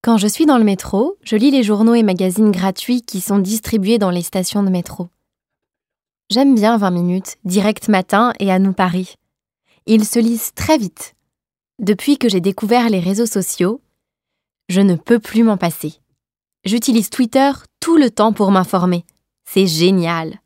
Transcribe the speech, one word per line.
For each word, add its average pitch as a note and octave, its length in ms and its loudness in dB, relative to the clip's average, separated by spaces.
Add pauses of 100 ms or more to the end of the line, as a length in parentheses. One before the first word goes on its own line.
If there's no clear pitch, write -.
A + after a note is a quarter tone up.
Quand A#3 120 2
je G3+ 100 0
suis D4+ 200 0
dans C#4 120 4
le A3 60 4
métro, G#3 580 -2
je - 140 -4
lis C4 160 2
les C4+ 100 2
journaux G#3+ 320 2
et A#3 80 4
magazines F#3+ 480 2
gratuits F#3+ 520 -2
qui - 180 -8
sont G3+ 180 -2
distribués G#3+ 600 -2
dans G3 120 0
les F3 120 -4
stations G3 420 -4
de G3 40 0
métro. F3 420 -6 (1160)
J'aime C4 280 2
bien A3 200 2
vingt G3+ 140 0
minutes, F3+ 540 -4
direct G3+ 420 -2
matin G#3 540 0
et G3 100 -2
à F#3 80 2
nous F#3+ 140 2
Paris. F#3 420 -4 (720)
Ils G#3+ 180 4
se A#3+ 140 -2
lisent A#3 380 -2
très D#4 200 0
vite. - 380 -8 (640)
Depuis G#3+ 400 0
que A#3+ 100 0
j'ai F#3+ 120 2
découvert A3 500 0
les G3 80 0
réseaux G3 280 -2
sociaux, G3+ 540 -4 (880)
je F#3 120 0
ne F#3+ 160 4
peux A3+ 240 0
plus A3+ 240 0
m'en G#3+ 120 2
passer. D#3 440 -6 (640)
J'utilise A3 440 0
Twitter C4+ 440 0 (260)
tout E4 180 0
le C#4 140 4
temps G#3+ 220 0
pour G3 180 0
m'informer. F3+ 540 0 (400)
C'est F#3+ 240 0
génial. E3 760 0